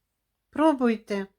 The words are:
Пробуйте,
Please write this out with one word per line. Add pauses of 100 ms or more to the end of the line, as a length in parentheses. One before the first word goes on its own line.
(500)
Пробуйте, (120)